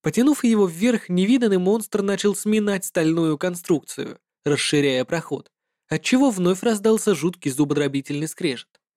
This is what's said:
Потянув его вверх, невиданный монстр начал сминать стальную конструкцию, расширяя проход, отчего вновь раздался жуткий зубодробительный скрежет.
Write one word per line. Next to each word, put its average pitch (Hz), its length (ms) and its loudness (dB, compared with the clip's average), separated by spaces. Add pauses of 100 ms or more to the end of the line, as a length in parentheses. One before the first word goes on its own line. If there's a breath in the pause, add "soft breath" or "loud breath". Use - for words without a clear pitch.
Потянув 254 440 2
его 214 220 4
вверх, 190 440 -2
невиданный 196 480 2
монстр 208 420 0
начал 202 340 0
сминать 208 520 -2
стальную 160 500 0
конструкцию, 175 800 -4 (280)
расширяя 139 580 0
проход, - 480 -6 (380)
отчего 254 400 2
вновь 185 320 0
раздался 214 520 0
жуткий 147 360 -4
зубодробительный 143 800 -2
скрежет. - 520 -8 (160)